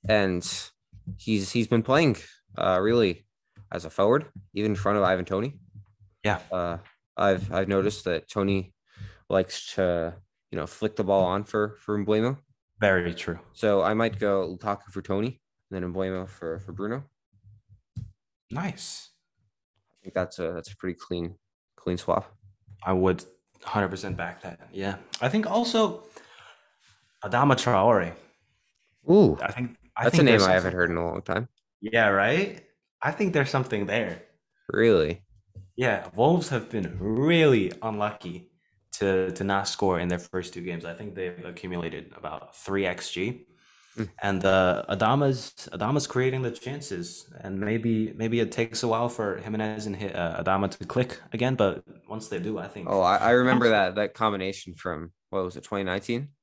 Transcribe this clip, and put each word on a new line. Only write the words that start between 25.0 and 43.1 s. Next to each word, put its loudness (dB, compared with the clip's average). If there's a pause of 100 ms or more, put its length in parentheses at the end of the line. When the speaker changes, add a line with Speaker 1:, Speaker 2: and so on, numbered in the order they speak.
Speaker 2:
I 0
think 0
also 0 (1160)
Adama 4
Traore. 4 (960)
Speaker 1:
Ooh, 8
Speaker 2:
I -2
think, -6 (180)
I -4
Speaker 1:
that's 4
Speaker 2:
think 8
Speaker 1:
a 8
name 8
Speaker 2:
there's 8
Speaker 1:
I 6
haven't 4
Speaker 2:
something -4
Speaker 1:
heard 2
in -2
a -2
long -4
time. -4 (340)
Speaker 2:
Yeah, 2
right? 2 (360)
I -2
think 0
there's 2
something -2
there. -4 (480)
Speaker 1:
Really? 4 (540)
Speaker 2:
Yeah, 0
Wolves 4
have -4
been -6
really 4
unlucky -6 (440)
to, 2
to -4
not 0
score 0
in -2
their 0
first -8
two -12
games. -8
I -10
think -14
they've -8
accumulated -8
about -12
three -2
X -6